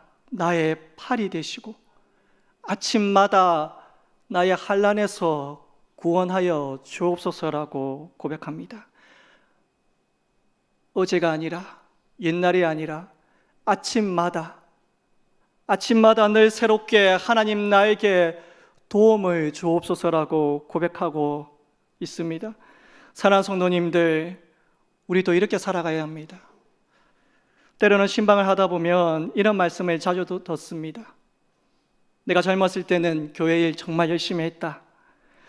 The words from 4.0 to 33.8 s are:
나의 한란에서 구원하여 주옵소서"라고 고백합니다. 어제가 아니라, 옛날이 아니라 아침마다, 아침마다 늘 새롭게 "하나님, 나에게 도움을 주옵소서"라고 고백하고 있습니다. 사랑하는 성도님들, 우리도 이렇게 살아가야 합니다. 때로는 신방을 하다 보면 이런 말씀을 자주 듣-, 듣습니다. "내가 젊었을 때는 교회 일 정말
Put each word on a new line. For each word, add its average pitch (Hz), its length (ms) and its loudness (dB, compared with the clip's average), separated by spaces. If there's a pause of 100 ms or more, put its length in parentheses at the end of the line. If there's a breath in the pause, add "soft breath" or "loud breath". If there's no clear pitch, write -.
나의 185 280 2
한란에서 196 1080 -2 (300)
구원하여 170 880 -2
주옵소서"라고 151 1300 -6
고백합니다. 160 680 -12 (2000 soft breath)
어제가 180 380 0
아니라, 165 500 -8 (380)
옛날이 180 440 0
아니라 156 460 -6 (560)
아침마다, 175 960 -4 (1040)
아침마다 220 640 4
늘 220 240 6
새롭게 214 580 2
"하나님, 208 600 0
나에게 202 720 2 (480 loud breath)
도움을 196 640 2
주옵소서"라고 160 1160 -2
고백하고 156 800 -4 (520)
있습니다. 170 540 -10 (600 soft breath)
사랑하는 196 300 2
성도님들, 175 1000 0 (640)
우리도 180 260 2
이렇게 202 240 0
살아가야 165 460 -4
합니다. 156 360 -14 (1400)
때로는 202 280 4
신방을 202 400 4
하다 190 200 2
보면 170 680 0
이런 208 220 2
말씀을 175 420 -2
자주 180 240 -2
듣-, 185 220 -8
듣습니다. 160 680 -12 (1120)
"내가 175 180 2
젊었을 190 420 0
때는 165 500 -2
교회 165 340 0
일 156 80 -4
정말 165 360 -2